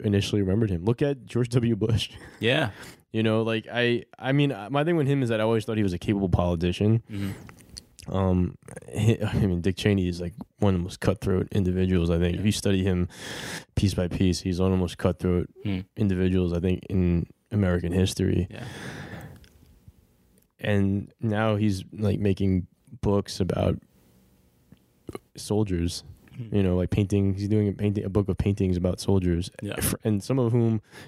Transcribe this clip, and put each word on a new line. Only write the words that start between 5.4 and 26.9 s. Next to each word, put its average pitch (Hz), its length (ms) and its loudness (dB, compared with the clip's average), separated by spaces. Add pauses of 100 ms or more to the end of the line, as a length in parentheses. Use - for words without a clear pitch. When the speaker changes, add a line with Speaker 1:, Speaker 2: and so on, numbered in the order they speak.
Speaker 1:
I 107 40 2
always 113 200 2
thought 113 120 -4
he 107 80 4
was 95 80 2
a 87 60 -2
capable 101 300 0
politician. 90 720 2 (100)
Speaker 2:
Mm-hmm. - 1040 -12
Speaker 1:
Um, 92 440 0 (340)
he, 110 300 2
I 104 120 -2
mean, 95 260 2
Dick 92 160 -2
Cheney 98 320 2
is, 87 120 -4
like, 87 120 -6 (260)
one 98 160 4
of 87 60 0
the - 20 -2
most - 180 -8
cutthroat 95 520 0
individuals, 92 580 2
I 85 80 2
think. 87 160 2
If - 60 -4
Speaker 2:
Yeah. 98 60 0
Speaker 1:
you 104 60 4
study 98 300 0
him 90 260 0 (680)
piece 95 180 2
by 90 140 0
piece, 90 320 2
he's 90 200 -2
one 95 120 2
of 92 60 2
the - 20 0
most 87 180 -4
cutthroat 90 500 0 (140)
Speaker 2:
Hmm. 95 180 -4 (160)
Speaker 1:
individuals, 92 560 2
I 87 60 -2
think, 92 320 -2
in 87 360 2 (260)
American 90 400 0
history. 92 580 2
Speaker 2:
Yeah. - 140 -12 (1900)
Speaker 1:
And 98 640 0
now 110 340 2
he's, 101 380 0
like, 101 260 0
making 95 480 2 (340)
books 101 380 0
about 95 400 0 (1600)
soldiers. 95 680 -2 (340)
Speaker 2:
Hmm. 110 200 -4
Speaker 1:
You 98 60 4
know, 90 140 2
like, 90 140 0